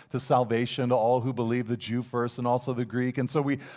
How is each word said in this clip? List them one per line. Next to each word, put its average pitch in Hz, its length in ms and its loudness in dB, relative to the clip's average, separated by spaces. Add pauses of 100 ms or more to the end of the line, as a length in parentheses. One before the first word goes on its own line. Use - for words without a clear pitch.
to 131 100 -4
salvation 123 720 2
to 127 60 6
all 120 260 4
who 127 100 -2
believe, 120 380 0
the 120 80 0
Jew 120 260 -4
first 120 340 -4
and 123 80 -4
also 127 280 0
the 123 100 -2
Greek." 123 340 -2
And 127 120 -2
so 156 120 0
we 139 180 0 (180)